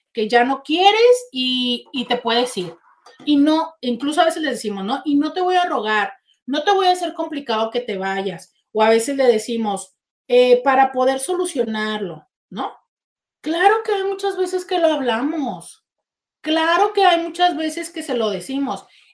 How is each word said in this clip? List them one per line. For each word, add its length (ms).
que 160
ya 160
no 200
quieres 680
y, 600
y 120
te 120
puedes 400
ir"? 180
Y 100
no, 460
incluso 400
a 40
veces 160
les 120
decimos, 300
¿no? 220
"Y 120
no 160
te 80
voy 140
a 100
rogar, 460
no 160
te 80
voy 160
a 60
hacer 200
complicado 560
que 120
te 140
vayas". 600
O 100
a 80
veces 280
le 100
decimos, 680
eh, 360
"Para 280
poder 280
solucionarlo", 1080
¿no? 240
Claro 440
que 80
hay 100
muchas 320
veces 300
que 140
lo 80
hablamos. 1000
Claro 520
que 100
hay 180
muchas 360
veces 320
que 120
se 140
lo 140
decimos. 560